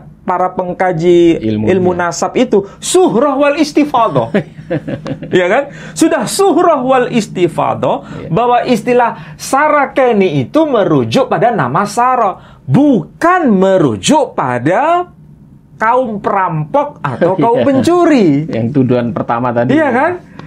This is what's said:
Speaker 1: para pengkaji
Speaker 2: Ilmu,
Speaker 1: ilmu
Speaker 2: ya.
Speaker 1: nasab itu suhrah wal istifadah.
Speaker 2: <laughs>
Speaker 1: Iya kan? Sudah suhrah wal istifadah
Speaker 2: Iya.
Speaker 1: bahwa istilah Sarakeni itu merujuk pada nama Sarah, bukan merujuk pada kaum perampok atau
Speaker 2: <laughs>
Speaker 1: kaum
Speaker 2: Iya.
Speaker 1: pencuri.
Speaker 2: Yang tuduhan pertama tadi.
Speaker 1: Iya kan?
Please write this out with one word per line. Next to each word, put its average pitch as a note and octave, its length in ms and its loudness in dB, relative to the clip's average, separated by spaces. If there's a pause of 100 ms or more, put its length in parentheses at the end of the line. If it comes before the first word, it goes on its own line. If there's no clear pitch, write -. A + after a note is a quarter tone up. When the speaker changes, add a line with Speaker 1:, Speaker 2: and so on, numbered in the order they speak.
(220)
Speaker 1:
para F3+ 260 -2
pengkaji F3 960 2
Speaker 2:
Ilmu, G#2+ 240 -2
Speaker 1:
ilmu F3+ 240 2
Speaker 2:
ya. F3 160 -2
Speaker 1:
nasab E3+ 300 -4
itu A3 240 2 (160)
suhrah C#4+ 580 0
wal C#4+ 220 0
istifadah. A3+ 760 0
Speaker 2:
<laughs> - 1000 -6
Speaker 1:
Iya F3+ 140 4
kan? A#3+ 160 0 (280)
Sudah D#4+ 320 0
suhrah E4+ 560 2
wal B3+ 300 0
istifadah D#3 960 -2 (160)
Speaker 2:
Iya. - 80 -10
Speaker 1:
bahwa A#3+ 340 2
istilah A#3+ 480 0 (240)
Sarakeni C4 1040 0
itu C#4+ 240 0
merujuk F3 640 0
pada A3 240 0
nama D#3+ 320 -2
Sarah, A#3 800 -2
bukan C#4 880 2
merujuk F#3 840 2
pada F#3+ 760 -2 (680)
kaum A3+ 460 -2
perampok F3+ 800 -2
atau C#3+ 360 -2
Speaker 2:
<laughs> - 40 0
Speaker 1:
kaum A#3 180 2
Speaker 2:
Iya. - 60 2
Speaker 1:
pencuri. C#4 640 2 (160)
Speaker 2:
Yang A#2 260 -4
tuduhan B2 400 0
pertama A#2+ 400 -4
tadi. A#2+ 220 0
Speaker 1:
Iya D4+ 160 2
kan? C4+ 220 0 (360)